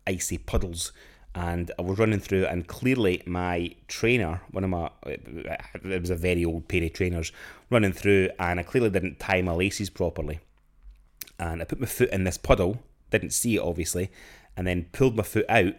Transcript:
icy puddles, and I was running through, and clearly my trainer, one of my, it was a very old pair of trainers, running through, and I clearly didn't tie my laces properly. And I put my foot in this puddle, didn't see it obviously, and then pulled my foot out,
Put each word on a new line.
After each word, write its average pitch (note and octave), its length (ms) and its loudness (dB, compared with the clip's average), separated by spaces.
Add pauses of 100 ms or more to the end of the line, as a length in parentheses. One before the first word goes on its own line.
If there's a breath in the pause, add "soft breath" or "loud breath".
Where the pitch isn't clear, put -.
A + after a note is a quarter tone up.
icy F#2 320 -4
puddles, F2+ 540 -2 (440 loud breath)
and F2 420 -2
I F2+ 60 -4
was F#2+ 160 0
running A2 200 4
through, F#2+ 280 2
and F2 200 -2
clearly A#2+ 600 2
my F2 480 -2 (120)
trainer, G#2+ 600 0
one F#2+ 140 -4
of F#2+ 80 0
my, E2+ 180 -2 (160)
it E2+ 960 -8
was F2 80 -2
a F2+ 60 0
very F2 280 0
old E2 240 -2
pair F2 160 0
of D#2+ 100 -4
trainers, F2+ 380 -2 (380 loud breath)
running G#2 240 4
through, G2 460 4
and F2 200 0
I F2 40 -4
clearly A#2 260 2
didn't F#2 300 -2
tie F#2 240 2
my F#2 80 0
laces F#2 400 -2
properly. D#2+ 480 -4 (1000)
And E2 240 -4
I E2 40 -6
put - 140 -2
my B2+ 60 -2
foot - 240 4
in F#2+ 140 2
this F#2 160 0
puddle, G#2 420 2 (300)
didn't F2 180 2
see A2+ 280 0
it - 40 0
obviously, F2 480 -2 (480 loud breath)
and F2+ 80 -2
then F2+ 260 -2
pulled C3 240 4
my A2 60 0
foot G2+ 260 0
out, G2+ 320 4